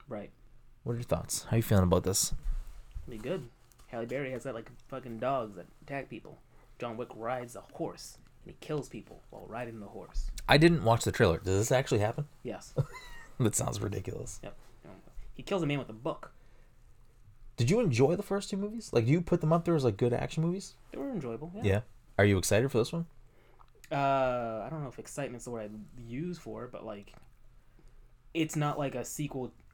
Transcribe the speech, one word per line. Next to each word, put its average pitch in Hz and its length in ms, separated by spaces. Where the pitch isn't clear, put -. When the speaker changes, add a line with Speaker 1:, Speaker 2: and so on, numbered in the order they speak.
Speaker 1:
Right. 104 240
Speaker 2:
What 120 100
are - 40
your 123 60
thoughts? - 460
How 113 80
you 117 60
feeling 98 200
about 90 200
this? - 300
Speaker 1:
Be 117 80
good. 127 320
Halle 120 180
Berry 131 260
has 123 120
that, 135 120
like, 117 160
fucking 127 320
dogs 123 360
that 85 100
attack 139 260
people. - 280
John 120 180
Wick 120 180
rides 120 400
a 98 60
horse, - 440
and - 80
he - 140
kills 151 240
people - 400
while 101 180
riding 113 320
the 101 80
horse. - 420
Speaker 2:
I 139 100
didn't 170 260
watch 113 200
the 101 80
trailer. 87 260
Does 95 220
this 117 120
actually 131 280
happen? 113 260
Speaker 1:
Yes. - 360
Speaker 2:
<laughs> - 40
That 104 160
sounds 117 280
ridiculous. - 600
Speaker 1:
Yep. 101 120
He - 100
kills 190 180
a 160 40
man 143 120
with 123 120
a 107 40
book. 127 380
Speaker 2:
Did 120 120
you 226 120
enjoy 139 340
the 196 80
first 196 260
two 202 60
movies? 208 380
Like, 113 120
do 131 60
you 170 80
put 175 220
them 160 100
up 170 140
there 170 100
as, 139 80
like, 107 140
good 120 160
action - 280
movies? 180 340
Speaker 1:
They - 40
were 277 140
enjoyable, 143 420
yeah. 202 120
Speaker 2:
Yeah. 98 140
Are 101 60
you 101 140
excited 107 340
for - 60
this - 160
one? 170 140
Speaker 1:
Uh, 127 720
I - 40
don't 156 140
know 139 40
if - 120
excitement's 123 440
the 123 80
word 113 180
I'd 107 400
use 160 280
for 113 260
it, 123 80
but, - 140
like, 104 260
it's 160 220
not 147 240
like 131 160
a 120 80
sequel. 131 480